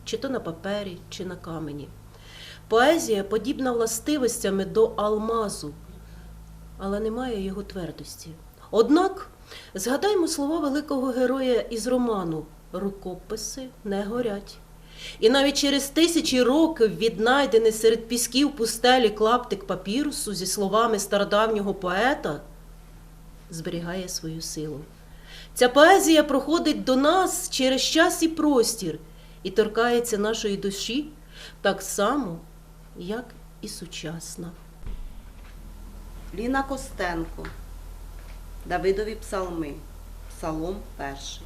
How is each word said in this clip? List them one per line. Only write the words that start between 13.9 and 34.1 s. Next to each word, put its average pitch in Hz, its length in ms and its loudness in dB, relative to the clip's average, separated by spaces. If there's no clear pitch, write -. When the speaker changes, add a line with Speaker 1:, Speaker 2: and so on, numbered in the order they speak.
Speaker 1:
горять». 208 520 -4
І - 100 6
навіть 277 260 4
через 277 320 2
тисячі 311 540 4
років 247 540 4
віднайдений 226 760 4
серед 226 360 4
пісків 254 480 2
пустелі 247 540 4
клаптик 220 560 0
папірусу 214 680 -4
зі 185 120 -4
словами 214 520 2
стародавнього 202 760 2
поета 196 680 0
зберігає 175 580 -6
свою 160 340 -6
силу. 151 380 -8
Ця 247 140 6
поезія 311 560 8
проходить 294 600 2
до 262 120 4
нас 349 540 2
через 262 320 2
час 349 400 4
і 320 60 4
простір 240 680 0
і 190 80 -4
торкається 226 680 2
нашої 214 380 -2
душі 202 520 -4
так 196 220 0
само, 208 560 -2
як 208 280 -8
і 208 80 -12
сучасна. 170 840 -10